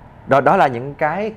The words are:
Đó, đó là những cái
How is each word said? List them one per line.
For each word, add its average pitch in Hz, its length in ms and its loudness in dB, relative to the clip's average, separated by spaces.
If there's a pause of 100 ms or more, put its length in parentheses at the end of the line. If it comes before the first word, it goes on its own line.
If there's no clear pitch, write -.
(260)
Đó, 131 140 2
đó 147 160 2
là 170 100 4
những 131 280 -6
cái 185 420 -4